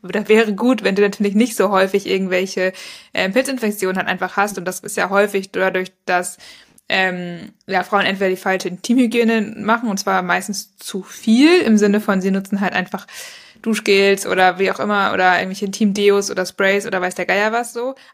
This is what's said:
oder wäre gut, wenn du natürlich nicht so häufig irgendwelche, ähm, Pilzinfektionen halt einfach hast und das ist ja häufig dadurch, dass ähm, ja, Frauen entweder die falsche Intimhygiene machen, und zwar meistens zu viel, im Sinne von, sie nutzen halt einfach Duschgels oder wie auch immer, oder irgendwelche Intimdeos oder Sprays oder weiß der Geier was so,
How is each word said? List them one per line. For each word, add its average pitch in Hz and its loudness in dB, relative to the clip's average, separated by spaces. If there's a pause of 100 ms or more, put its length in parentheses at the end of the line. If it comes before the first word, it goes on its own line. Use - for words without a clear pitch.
oder 190 -6
wäre 214 4
gut, 233 0
wenn 190 2
du 202 4
natürlich 202 0
nicht 226 4
so 196 2
häufig 196 2
irgendwelche, 185 -2 (400)
ähm, 190 -2
Pilzinfektionen 214 -2
halt - -4
einfach 185 -4
hast 208 -2
und 180 -10
das 180 -8
ist - -10
ja 180 -2
häufig 196 0
dadurch, 185 -2 (140)
dass 180 -2 (500)
ähm, 180 -4 (140)
ja, 185 -2
Frauen 196 0
entweder 190 0
die 185 -2
falsche 190 -4
Intimhygiene 226 0
machen, 226 -2
und 196 -2
zwar 190 0
meistens 185 -4
zu - -10
viel, 302 4
im 220 4
Sinne 202 4
von, 196 0
sie 190 0
nutzen 196 -2
halt 196 -2
einfach 185 -4 (560)
Duschgels 196 2
oder 185 2
wie 190 2
auch 190 -6
immer, 202 0
oder 185 4
irgendwelche 185 -4
Intimdeos 202 2
oder 185 -4
Sprays 196 0
oder 185 -4
weiß 180 -4
der 175 -6
Geier 202 0
was 233 -4
so, 247 -6 (200)